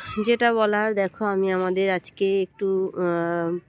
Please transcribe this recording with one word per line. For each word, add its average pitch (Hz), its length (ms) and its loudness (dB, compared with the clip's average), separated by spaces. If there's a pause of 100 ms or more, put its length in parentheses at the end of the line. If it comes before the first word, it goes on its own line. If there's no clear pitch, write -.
(260)
যেটা 233 260 2
বলার, 214 420 2
দেখো, 196 300 -2
আমি 190 280 0
আমাদের 185 380 0
আজকে 190 520 0
একটু, 190 460 -2
আহ, 170 720 -2 (100)